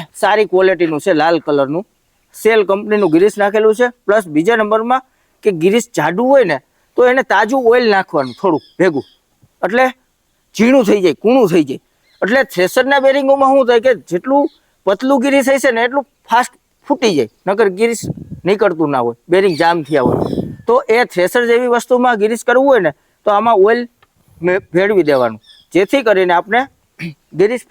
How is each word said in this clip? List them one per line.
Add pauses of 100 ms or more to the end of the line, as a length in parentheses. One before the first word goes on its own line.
(140)
સારી
ક્વોલિટીનું
છે,
લાલ
કલરનું (500)
સેલ
કંપનીનું
ગિરીસ
નાખેલું
છે. (180)
પ્લસ
બીજા
નંબરમાં (420)
કે
ગિરીસ (100)
જાડું
હોય
ને (380)
તો
એને
તાજું
ઓઇલ
નાખવાનું
થોડુંક (140)
ભેગું, (580)
એટલે (720)
ઝીણું
થઈ
જાય,
કૂણું
થઈ
જાય. (420)
એટલે
થ્રેસરના
બેરિંગોમાં
શું
થાય
કે (180)
જેટલું (380)
પતલું
ગિરીસ
હશે
ને
એટલું (260)
ફાસ્ટ (340)
ફૂટી
જાય, (160)
નકર (120)
ગિરીસ (420)
નીકળતું
ના
હોય, (120)
બેરિંગ
જામ
થયા
હોય, (460)
તો (140)
એ
થ્રેશર
જેવી
વસ્તુમાં
ગિરીસ
કરવું
હોય
ને, (340)
તો
આમાં
ઓઇલ (600)
મે-, (100)
ભેળવી
દેવાનું, (320)
જેથી
કરીને
આપણે (800)
ગિરીસ